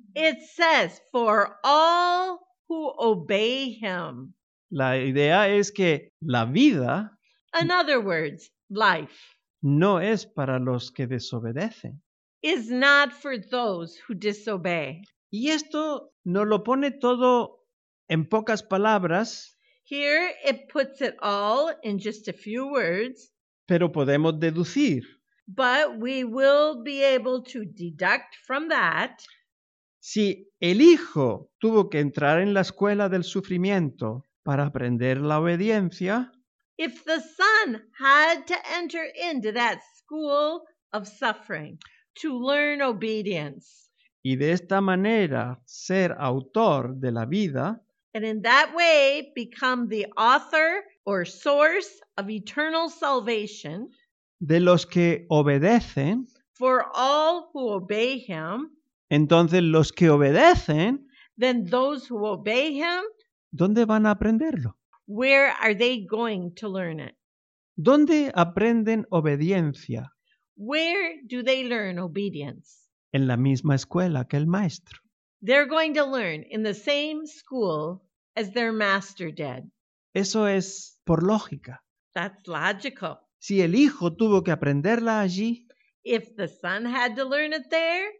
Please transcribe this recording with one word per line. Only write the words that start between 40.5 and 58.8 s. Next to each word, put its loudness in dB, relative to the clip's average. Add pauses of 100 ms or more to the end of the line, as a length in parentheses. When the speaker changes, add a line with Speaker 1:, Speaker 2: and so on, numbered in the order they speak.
Speaker 1:
of -8
suffering -8 (440)
to -6
learn 0
obedience, -6 (320)
Speaker 2:
y 0
de 2
esta 0
manera 0
ser -2
autor 0
de -4
la -4
vida, -2 (320)
Speaker 1:
and -6
in -6
that 4
way 2
become -4
the -4 (100)
author 2 (200)
or -2
source 0 (160)
of -8
eternal -4
salvation, -6 (500)
Speaker 2:
de 4
los 4
que 2
obedecen, 2 (280)
Speaker 1:
for 2
all 0
who -4
obey -2
him, -8 (400)